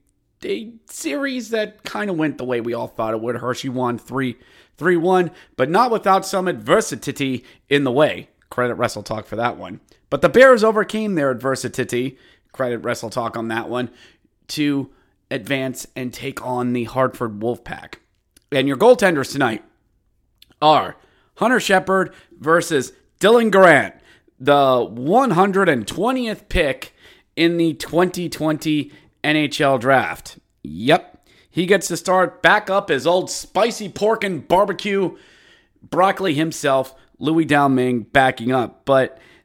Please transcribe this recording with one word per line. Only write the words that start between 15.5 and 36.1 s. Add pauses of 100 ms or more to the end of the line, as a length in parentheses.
and
take
on
the
Hartford
Wolfpack. (580)
And
your
goaltenders
tonight (1000)
are (400)
Hunter
Shepard (260)
versus (280)
Dylan
Garant, (460)
the
one
hundred
and
twentieth
pick (420)
in
the
twenty
twenty (320)
N
H
L
draft. (260)
Yep. (200)
He
gets
to
start
back
up
his
old
spicy
pork
and
barbecue (640)
broccoli